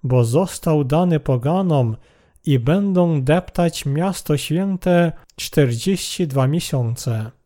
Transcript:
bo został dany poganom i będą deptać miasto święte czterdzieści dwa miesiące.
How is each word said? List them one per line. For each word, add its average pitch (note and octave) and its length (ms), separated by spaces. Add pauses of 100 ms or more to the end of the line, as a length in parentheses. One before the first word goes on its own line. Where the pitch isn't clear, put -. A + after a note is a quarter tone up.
bo B2+ 200
został D3+ 600
dany D#3 360
poganom C#3 760 (480)
i C#3 140
będą F3 600
deptać E3+ 640
miasto D3+ 520
święte F3 760 (240)
czterdzieści D3+ 920
dwa C3+ 200
miesiące. A#2+ 840 (140)